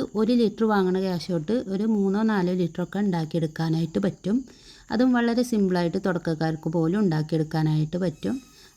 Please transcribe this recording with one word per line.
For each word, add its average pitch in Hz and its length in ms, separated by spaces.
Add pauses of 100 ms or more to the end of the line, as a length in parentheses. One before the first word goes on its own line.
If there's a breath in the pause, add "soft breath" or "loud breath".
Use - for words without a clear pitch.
(160)
ഒരു 220 180
ലിറ്റർ 220 320
വാങ്ങണ 190 340
ക്യാഷ് 185 320
തൊട്ട് 170 260 (140)
ഒരു 202 160
മൂന്നോ 202 360
നാലോ 185 320
ലിറ്ററൊക്കെ 180 440
ഉണ്ടാക്കിയെടുക്കാനായിട്ട് 165 1000
പറ്റും. 196 400 (500 loud breath)
അതും 247 240
വളരെ 233 300
സിമ്പിളായിട്ട് 185 600
തുടക്കക്കാർക്ക് 160 680
പോലും 170 300
ഉണ്ടാക്കിയെടുക്കാനായിട്ട് 156 960
പറ്റും. 185 380 (420 loud breath)